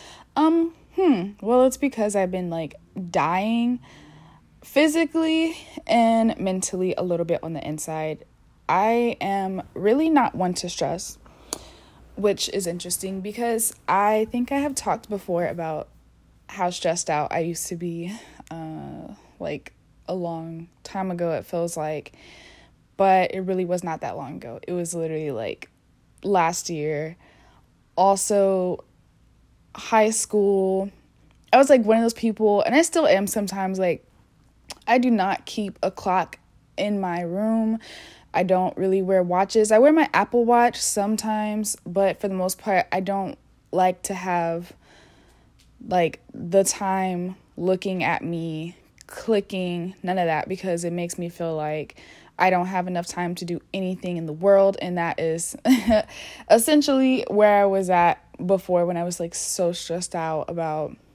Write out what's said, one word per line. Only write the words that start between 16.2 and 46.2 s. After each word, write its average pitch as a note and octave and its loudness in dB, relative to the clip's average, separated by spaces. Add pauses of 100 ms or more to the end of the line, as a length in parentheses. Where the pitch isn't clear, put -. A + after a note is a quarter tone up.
how F#3 -4
stressed E3+ -4
out D3+ -2
I E3 -2
used E3 -6
to F3 -8
be, E3+ -8 (360)
uh, D#3+ -12 (260)
like, - -8 (340)
a F3 -6
long E3 -8 (160)
time F#3+ -6
ago, F3 -2
it C#3 -4
feels E3+ -4
like, D#3 -8 (840)
but F#3+ 4
it F#3+ -6
really F#3 -2
was F3+ -4
not D#3+ -6
that F2+ -6
long D#3 -10
ago. B2 -14
It F3+ -4
was F3 -4
literally, D#3+ -4
like, G#2+ -6 (540)
last F3 2
year. D#3 -4 (800)
Also, G3 2 (920)
high A3 2
school, G3 0 (600)
I A#3 10
was, C4+ 8
like, B3+ 8
one A3 4
of A3+ 2
those A3+ 0
people, G#3 2
and A#3 0
I D#4+ 8
still E4 2
am G3 4
sometimes, F#3+ -4
like, F3 0 (800)
I A#3 4
do B3 2
not G3 0
keep G3+ -8
a F#3 0
clock F#3 -2 (380)
in G3+ -2
my F3+ -4
room. A3 -2 (540)
I F3 2
don't F#3 0
really F#3+ 0
wear F#3 2
watches. G3 2
I A3 6
wear D4 8
my D#4+ 4
Apple A#3 2
Watch A#3+ 4
sometimes, G#3+ -2
but F#3+ 2
for G#3 -4
the F#3+ -4
most F#3 -2
part, F#3+ 0
I F#3 0
don't G3 -4 (340)
like F3+ 2
to G3 -6
have, F3 -4 (1120)
like, F3 0 (120)